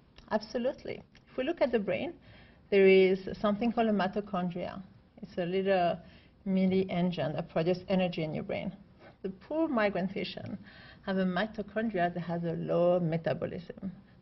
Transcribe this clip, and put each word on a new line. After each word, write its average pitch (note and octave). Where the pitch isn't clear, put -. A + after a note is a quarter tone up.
Absolutely. -
If -
we C4
look E4+
at C4
the A#3
brain, G3+
there G3
is F#3+
something G#3+
called A3+
a G#3+
mitochondria. F#3
It's -
a F3
little F#3
mini F#3+
engine F3
that E3+
produces F3
energy F3+
in D#3
your D3
brain. -
The G3
poor D#4
migraine G3+
patient -
have F#3+
a F#3+
mitochondria G3
that F3+
has E3+
a E3
low E3+
metabolism, E3